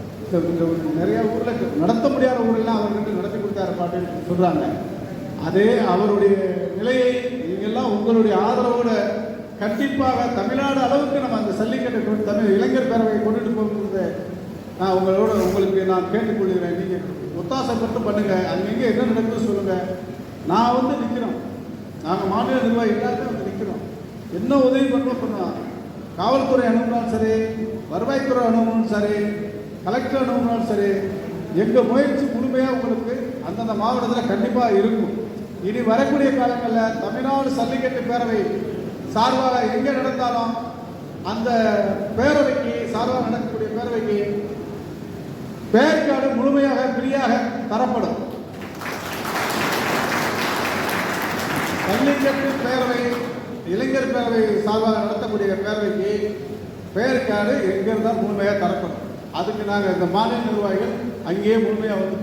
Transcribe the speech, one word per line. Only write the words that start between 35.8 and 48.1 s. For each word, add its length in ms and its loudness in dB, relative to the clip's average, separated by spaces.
வரக்கூடிய 480 4
காலங்கள்ல 520 2
தமிழ்நாடு 460 0
சல்லிக்கட்டு 600 -2
பேரவை 320 0
சார்பாக 480 2
எங்க 160 2
நடந்தாலும் 640 0
அந்த 260 -2
பேரவைக்கு, 560 4
சார்பாக 360 0
நடக்கக்கூடிய 500 -2
பேரவைக்கு 400 0
பேர் 360 4
கார்டு 280 2
முழுமையாக 460 2
ஃப்ரீயாக 400 0
தரப்படும். 480 0